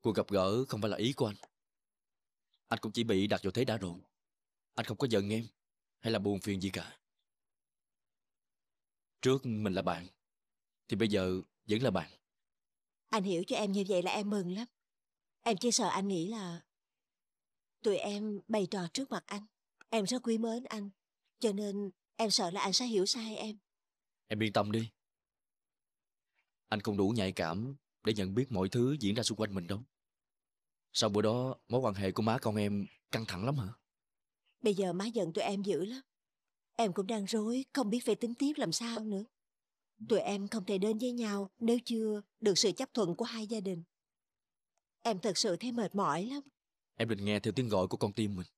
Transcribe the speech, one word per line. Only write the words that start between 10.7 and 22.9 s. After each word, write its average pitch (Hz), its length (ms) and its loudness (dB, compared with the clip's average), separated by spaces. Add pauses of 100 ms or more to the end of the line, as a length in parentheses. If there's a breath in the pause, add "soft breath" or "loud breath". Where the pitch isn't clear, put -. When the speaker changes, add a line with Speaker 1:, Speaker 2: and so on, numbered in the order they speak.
Speaker 1:
thì 113 80 -2
bây 110 120 2
giờ 92 320 2 (240)
vẫn 107 180 2
là 127 80 4
bạn. 87 200 -2 (1000)
Speaker 2:
Anh 220 140 0
hiểu 185 240 0
cho 262 100 -2
em 202 160 0
như 196 160 0
vậy 180 140 2
là 180 80 -2
em 202 200 -2
mừng 185 240 -2
lắm. 226 120 -6 (760)
Em 233 180 0
chỉ 240 100 2
sợ 226 180 2
anh 196 200 0
nghĩ 180 200 -2
là 185 340 -8 (1200)
tụi 196 140 4
em 208 520 -4
bày 214 220 0
trò 180 220 -4
trước 269 180 -6
mặt 180 160 -6
anh. 208 200 -10 (460)
Em 220 120 2
rất 247 180 -2
quý 226 160 0
mến 233 260 -2
anh, 202 260 -8 (480)
cho 220 140 2
nên 202 380 -4 (260)
em 226 140 0
sợ 190 200 2
là 190 100 -4
anh 196 120 0
sẽ 247 140 2
hiểu 202 200 2